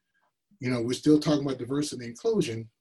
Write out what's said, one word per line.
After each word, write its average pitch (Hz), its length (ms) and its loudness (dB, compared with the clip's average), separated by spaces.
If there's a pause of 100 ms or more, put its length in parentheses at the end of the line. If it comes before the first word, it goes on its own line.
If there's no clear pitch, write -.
(600)
you 127 120 -4
know, 123 100 0
we're 120 120 -2
still 151 260 6
talking 151 260 2
about 135 120 -4
diversity 127 480 -4
and 117 60 -10
inclusion, 117 580 -2 (120)